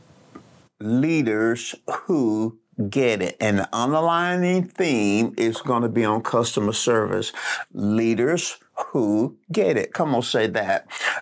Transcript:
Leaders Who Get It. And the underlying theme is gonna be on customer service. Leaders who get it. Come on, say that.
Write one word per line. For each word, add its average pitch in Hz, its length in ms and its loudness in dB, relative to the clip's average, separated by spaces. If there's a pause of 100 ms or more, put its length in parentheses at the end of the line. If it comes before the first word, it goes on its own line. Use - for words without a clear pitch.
(800)
Leaders 117 920 0 (280)
Who 113 580 0 (280)
Get 117 320 2
It. - 200 -4
And 104 180 2
the 92 140 -2
underlying 175 960 0
theme 113 680 0
is 113 240 0
gonna 120 280 0
be 113 160 2
on 107 180 0
customer 113 500 0
service. 104 600 0 (400)
Leaders 113 840 0 (340)
who 110 440 0 (140)
get 180 260 2
it. - 160 -2
Come 151 220 0
on, 110 80 0
say 110 240 0
that. 98 400 -2 (360)